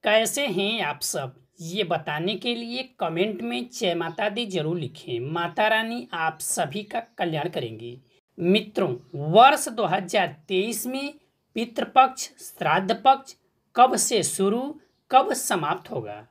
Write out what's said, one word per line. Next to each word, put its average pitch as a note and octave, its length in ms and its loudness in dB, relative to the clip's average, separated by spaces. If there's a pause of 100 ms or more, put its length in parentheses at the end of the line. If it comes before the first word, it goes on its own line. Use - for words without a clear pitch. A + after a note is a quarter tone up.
कैसे A3+ 440 2
हैं G3+ 340 -2
आप D3 200 -4
सब, C3+ 340 -6 (260)
ये F3+ 220 -4
बताने E3 520 -4
के A#3+ 200 -4
लिए A#3+ 340 -10 (100)
कमेंट F3+ 420 -2
में A#3+ 280 -6
"जय F3+ 260 -2
माता E3+ 340 -4
दी" A3+ 160 -4
जरूर F3 340 -4
लिखें। B2 400 -8
माता E3+ 480 -2
रानी A3+ 460 -2
आप D#3+ 280 -2
सभी F3 420 -4
का A#3 160 -6
कल्याण E3 500 -4
करेंगी। A#2+ 520 -8 (380)
मित्रों, F#3 560 2 (200)
वर्ष A3 540 6
दो A3 140 -2
हज़ार F#3 440 0 (200)
तेईस G#3 400 -2
में C#4 260 -6 (400)
पितृपक्ष, B3+ 840 0
श्राद्ध F#3 680 0
पक्ष C4+ 300 4 (400)
कब B3+ 200 8
से G#3 280 2
शुरू, A#3+ 560 -2 (320)
कब C#4 220 6
समाप्त E3 580 -2
होगा G#2+ 400 -10